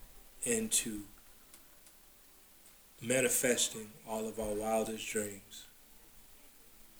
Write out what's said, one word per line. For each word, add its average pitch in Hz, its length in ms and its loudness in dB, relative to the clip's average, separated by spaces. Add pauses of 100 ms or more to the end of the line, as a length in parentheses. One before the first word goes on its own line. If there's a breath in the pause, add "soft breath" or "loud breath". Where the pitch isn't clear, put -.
(440)
into 110 580 0 (2000)
manifesting 117 880 2 (200)
all 110 180 -2
of 110 140 -6
our 104 140 0
wildest 110 540 2
dreams. - 580 -6 (1300)